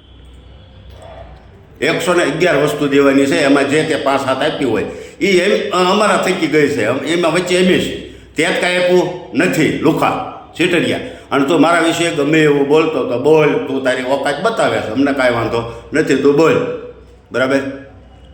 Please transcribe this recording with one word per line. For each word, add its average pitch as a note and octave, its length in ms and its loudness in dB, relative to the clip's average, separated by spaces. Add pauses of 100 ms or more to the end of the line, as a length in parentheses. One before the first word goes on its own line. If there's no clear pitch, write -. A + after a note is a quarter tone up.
(1800)
એકસો D#3+ 320 0
ને F3 100 2
અગિયાર D#3 340 0
વસ્તુ D3 300 0
દેવાની C#3 380 4
છે. E3+ 140 0
એમાં C#3 300 2
જે D3+ 140 2
તે D3+ 120 -2
પાંચ C3+ 300 -2
સાત C3 180 -2
આપી D3+ 220 -2
હોય, G#2+ 200 -2 (360)
એ F#3+ 160 2
એમ, G3 340 0
અ, F3+ 200 2
અમારા G3+ 260 2
થકી F3+ 300 -2
ગઈ D3 220 2
છે. G#2+ 160 -2
અમ, B2 120 0
એમાં D#3+ 340 -2
વચ્ચે F3+ 240 -2
એમ F#3 240 2
છે, - 300 -6 (260)
ત્યાં E3+ 180 0
જ F3 80 -4
કાંઈ F3+ 220 0
આપ્યું F3+ 540 0
નથી. D#3 420 0
લુખા, - 640 -2 (140)
સેટરિયા. D#3+ 420 0 (320)
અને C3+ 140 2
તું D3+ 160 2
મારા E3+ 180 4
વિશે E3 360 0
ગમે D3 240 2
એવું C#3+ 280 2
બોલતો D#3 420 2
તો A#2+ 100 -4
બોલ, D3+ 340 4
તું C3 300 -4
તારી B2+ 200 -2
ઓકાત C3+ 380 -4
બતાવે C3 360 0
છે, G#2+ 140 -6
અમને C3+ 220 0
કાંઈ B2+ 200 0
વાંધો A#2 600 -6
નથી, D3 220 0
તું C#3 200 2
બોલ, D#3 180 4 (800)
બરાબર? C3 280 0 (720)